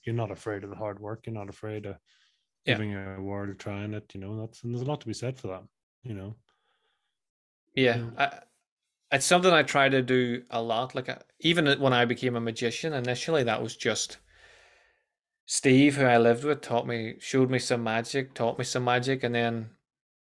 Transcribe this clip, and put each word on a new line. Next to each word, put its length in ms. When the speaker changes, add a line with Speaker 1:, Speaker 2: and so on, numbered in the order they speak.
Speaker 1:
you're 80
not 160
afraid 340
of 60
the 60
hard 240
work. 260
You're 80
not 160
afraid 380
of 100
Speaker 2:
Yeah. 100
Speaker 1:
giving 160
it 260
a 40
whirl, 340
trying 400
it, 180
you 80
know, 180
that's, 240
and 80
there's 140
a 40
lot 120
to 60
be 60
said 260
for 80
that, 160
you 100
know? 220
Speaker 2:
Yeah. 220
Speaker 1:
Yeah. 200
Speaker 2:
I, 220
it's 100
something 260
I 120
try 260
to 140
do 480
a 100
lot. 320
Like, 160
uh, 100
even 400
when 140
I 120
became 300
a 60
magician, 520
initially, 500
that 200
was 120
just 420
Steve, 480
who 100
I 140
lived 240
with, 180
taught 240
me, 340
showed 300
me 80
some 260
magic, 520
taught 240
me 60
some 180
magic. 400
And 100
then, 380